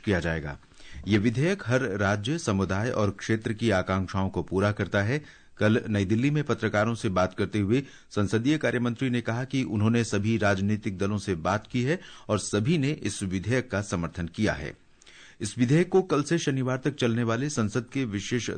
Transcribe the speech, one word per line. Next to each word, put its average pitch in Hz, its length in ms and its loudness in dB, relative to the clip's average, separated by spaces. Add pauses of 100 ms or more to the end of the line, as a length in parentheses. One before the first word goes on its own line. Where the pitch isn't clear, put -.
किया 92 160 2
जाएगा। 78 380 -4 (500)
ये 107 100 4
विधेयक 131 480 0
हर 127 160 2 (160)
राज्य, 104 400 0
समुदाय 98 520 0
और 101 280 2
क्षेत्र 110 340 -2
की 113 180 0
आकांक्षाओं 95 600 0
को 90 120 -2
पूरा 98 300 2
करता 101 300 0
है। 131 200 -2 (360)
कल 107 300 4
नई 101 160 2
दिल्ली 113 260 2
में 147 140 0
पत्रकारों 110 500 0
से 113 140 -4
बात 92 300 0
करते 101 200 0
हुए 107 240 2 (280)
संसदीय 113 480 0
कार्य 120 220 0
मंत्री 120 300 -2
ने 120 100 0
कहा 117 240 -4
कि 131 180 -2
उन्होंने 113 420 2
सभी 107 340 0
राजनीतिक 101 600 0
दलों 101 200 0
से 95 160 -2 (140)
बात 104 240 0
की 123 100 0
है 151 180 -2 (280)
और 107 100 2
सभी 117 400 0
ने 139 120 0
इस 107 320 -6
विधेयक 104 480 -2
का 98 120 -2 (100)
समर्थन 85 440 -4
किया 101 160 2
है। 73 220 -8 (640)
इस 104 180 -6
विधेयक 147 300 4
को 185 140 6
कल 151 200 2
से 165 160 0
शनिवार 131 460 0
तक 143 100 0
चलने 117 280 2
वाले 117 280 0
संसद 113 420 -2
के 135 120 -2
विशेष 104 540 -2